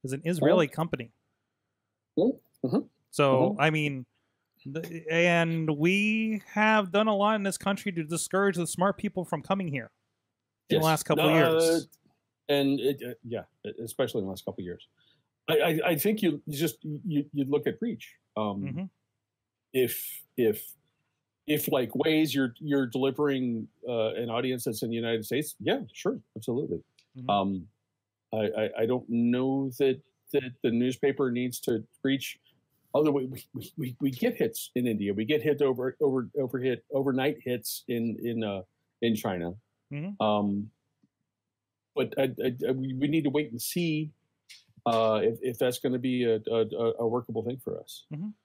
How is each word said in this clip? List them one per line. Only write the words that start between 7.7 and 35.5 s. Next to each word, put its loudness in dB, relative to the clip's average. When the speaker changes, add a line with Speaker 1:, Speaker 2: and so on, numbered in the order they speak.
Speaker 1:
to -4
discourage 0
the -2
smart 0
people -4
from -6
coming -2
here -6
in 4
the -
Speaker 2:
Yes. 4
Speaker 1:
last 4
couple 2
Speaker 2:
No, 6
Speaker 1:
of 6
years. 6
Speaker 2:
uh, -14
and 4
it, 0
uh, -10
yeah, -6
e-, -8
especially -2
in -2
the -4
last -10
couple -8
of -8
years. -12
I, 2
I, 2
I 4
think 0
you, 2
you -6
just, -2
you, -2
you 0
look 0
at -2
reach. -6
Um, -2
Speaker 1:
Mm-hmm. -6
Speaker 2:
if, -2
if, 0
if 0
like 2
Waze, 2
you're, 0
you're 0
delivering, 0
uh, 0
an -4
audience -2
that's -4
in -4
the -2
United -2
States, -4
yeah, 0
sure, -4
absolutely. -4
Speaker 1:
Mm-hmm. -6
Speaker 2:
Um, 0
I, 0
I, -2
I 2
don't -2
know 0
that, 2
that 0
the 2
newspaper 0
needs -2
to -2
reach. -2
Although 4
we, 0
we, -12
we, -6
we 2
get -2
hits -4
in 0
India, 0
we -2
get 0
hit 2